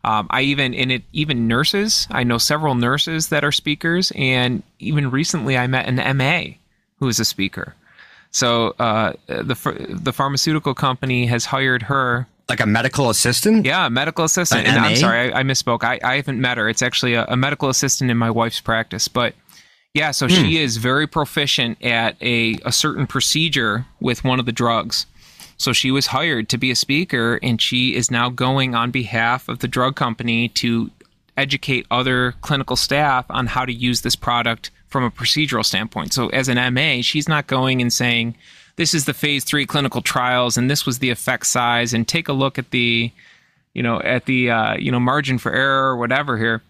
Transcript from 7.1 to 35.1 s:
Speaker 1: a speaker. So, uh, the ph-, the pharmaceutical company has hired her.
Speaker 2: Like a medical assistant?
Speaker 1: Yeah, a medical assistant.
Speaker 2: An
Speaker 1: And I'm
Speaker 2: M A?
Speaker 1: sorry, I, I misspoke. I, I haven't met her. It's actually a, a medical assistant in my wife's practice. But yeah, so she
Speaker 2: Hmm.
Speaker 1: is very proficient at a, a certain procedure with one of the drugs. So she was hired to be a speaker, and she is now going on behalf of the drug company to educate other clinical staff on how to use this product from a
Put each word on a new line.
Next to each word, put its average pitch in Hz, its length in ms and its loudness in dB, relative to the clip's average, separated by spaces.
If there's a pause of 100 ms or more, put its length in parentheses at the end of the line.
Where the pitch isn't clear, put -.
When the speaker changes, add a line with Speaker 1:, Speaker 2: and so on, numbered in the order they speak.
Speaker 1:
a 107 40 0
speaker. - 480 -4 (580)
So, 117 480 2
uh, 110 340 0 (140)
the 60 280 -4
ph-, - 340 -6
the 127 220 -6
pharmaceutical 139 600 -2
company 127 540 0
has 120 180 0
hired 131 380 0
her. 123 440 0 (220)
Speaker 2:
Like 120 100 -2
a 113 60 2
medical 120 440 2
assistant? 131 560 4
Speaker 1:
Yeah, 165 200 2
a 131 40 0
medical 151 360 0
assistant. 156 420 2
Speaker 2:
An 110 80 4
Speaker 1:
And - 40 4
I'm 113 80 4
Speaker 2:
M 104 40 2
A? 113 60 2
Speaker 1:
sorry, 120 340 2
I, - 80 0
I 131 40 2
misspoke. 123 420 0
I, 120 180 -2
I 127 140 2
haven't 135 240 -2
met 123 160 0
her. 107 100 0
It's 117 140 0
actually 123 320 0
a, 117 160 2
a 127 80 2
medical 139 320 0
assistant 131 420 0
in 117 60 2
my 117 120 2
wife's 113 300 0
practice. 113 480 -2
But 120 280 -2 (580)
yeah, 151 180 0
so 131 160 -2
she 160 300 4
Speaker 2:
Hmm. 156 60 2
Speaker 1:
is 117 120 -2
very 127 320 0
proficient 135 760 -2
at 117 400 0
a, 113 440 0
a 120 80 -2
certain 156 340 0
procedure 131 800 -2 (160)
with 120 240 -2
one 127 160 2
of 120 40 -4
the 120 60 -2
drugs. 117 540 -2 (500)
So - 160 -2
she 131 200 2
was 135 160 0
hired 135 420 -2
to 123 80 0
be 131 140 0
a 117 40 0
speaker, 123 680 0
and 120 200 0
she 127 340 0
is 120 140 0
now 120 180 0
going 127 480 0
on 120 160 0
behalf 120 560 0
of 117 120 -6
the 123 80 -2
drug 127 280 0
company 117 540 -2
to 117 400 0 (480)
educate 135 540 -2
other 123 500 2
clinical 135 340 -2
staff 139 540 2
on 123 160 -2
how 127 180 -2
to 127 80 -4
use 123 300 -2
this 120 140 2
product 120 560 -2 (160)
from 131 160 -2
a 117 80 0